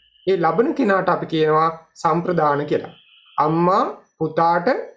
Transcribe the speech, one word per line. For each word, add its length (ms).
ඒ 100
ලබන 380
කෙනාට 340
අපි 180
කියනවා 420
සම්ප්‍රදාන 720
කියලා. 260
අම්මා 440
පුතාට 520